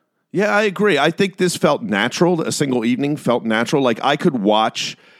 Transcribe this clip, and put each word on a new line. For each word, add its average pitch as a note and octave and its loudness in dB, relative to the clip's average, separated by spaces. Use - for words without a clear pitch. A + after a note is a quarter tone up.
Yeah, G#3 0
I G#3 2
agree. G3+ 0
I D3 2
think G3 -2
this F3+ 0
felt D3 2
natural. B2 2
A - -4
Single B2+ -2
Evening C3+ 0
felt A#2+ -2
natural. A2+ 0
Like, A#2 0
I C#3 0
could D3 -2
watch, G#2+ 0